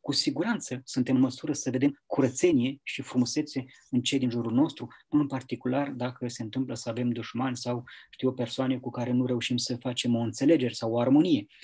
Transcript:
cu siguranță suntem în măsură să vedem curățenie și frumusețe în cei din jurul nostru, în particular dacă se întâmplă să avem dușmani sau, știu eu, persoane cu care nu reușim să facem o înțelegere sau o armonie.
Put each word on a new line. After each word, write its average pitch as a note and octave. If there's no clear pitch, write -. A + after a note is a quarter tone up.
cu -
siguranță D3
suntem B2+
în B2+
măsură C3+
să -
vedem C3
curățenie C3+
și -
frumusețe B2+
în B2+
cei C#3
din B2
jurul A#2
nostru, -
în D3
particular C3+
dacă B2
se A#2+
întâmplă B2
să -
avem A#2+
dușmani A#2+
sau, A#2+
știu -
eu, B2+
persoane B2+
cu B2
care B2
nu B2
reușim B2
să A#2+
facem A#2+
o A2+
înțelegere B2
sau A2+
o A#2
armonie. C#3+